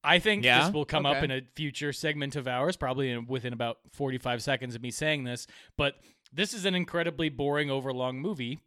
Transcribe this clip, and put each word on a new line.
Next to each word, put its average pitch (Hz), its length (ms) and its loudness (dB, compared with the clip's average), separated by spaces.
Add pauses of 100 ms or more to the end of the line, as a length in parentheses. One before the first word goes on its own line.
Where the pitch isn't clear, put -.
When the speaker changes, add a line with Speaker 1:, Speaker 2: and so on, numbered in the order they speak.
Speaker 1:
I 165 160 8
think 202 260 2
Speaker 2:
Yeah? 127 200 8
Speaker 1:
this 185 100 2
will 147 100 0
come 147 220 0
Speaker 3:
Okay. 139 100 4
Speaker 1:
up 143 60 0
in 135 80 0
a 131 100 -2 (140)
future 147 360 -4
segment 147 440 -4
of 135 120 -4
ours, 131 300 0
probably 131 320 -2
in, 120 160 -4
within 123 260 -4
about 117 280 -4 (140)
forty-five 127 500 -4
seconds 127 320 -2
of 117 80 -10
me 120 80 -6
saying 151 320 0
this, 123 240 -8 (280)
but 143 200 0 (360)
this 180 220 -2
is 196 120 -4
an 190 100 2
incredibly 170 540 0
boring, 143 420 0
overlong 127 480 -2
movie. 143 480 -4